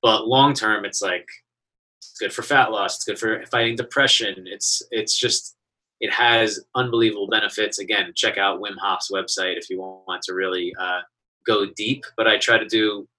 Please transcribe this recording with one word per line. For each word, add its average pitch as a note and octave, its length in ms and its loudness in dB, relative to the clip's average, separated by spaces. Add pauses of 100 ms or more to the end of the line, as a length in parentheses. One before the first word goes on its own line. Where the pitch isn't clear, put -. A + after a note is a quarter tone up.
But A2 280 2
long C3+ 260 6
term, G#2+ 300 0
it's, G2 180 -6
like, F2+ 240 -4 (720)
it's - 200 -20
good G2+ 140 -4
for A#2 100 -8
fat C3 280 4
loss. G2+ 260 -2
It's - 80 -8
good G#2 140 -4
for A2 280 -2
fighting A#2 280 0
depression. A#2 720 0
It's, - 340 -2 (120)
it's A2 260 0
just, - 380 -2 (440)
it A2 120 -2
has A#2 520 4 (120)
unbelievable A#2 500 2
benefits. G#2+ 540 -2
Again, G2 340 -2
check G#2 240 0
out G2 220 0
Wim G2+ 200 -8
Hof's F#2+ 300 -2
website F#2 480 -2
if - 120 -12
you F#2 100 -6
want F#2 420 -10
to F#2 120 -8
really, F#2 440 -2
uh, F2+ 220 -4 (440)
go G#2 220 2
deep. A2 380 -6 (120)
But A2 120 2
I G#2+ 100 4
try A2+ 200 4
to A2 80 -2
do G#2+ 420 0 (100)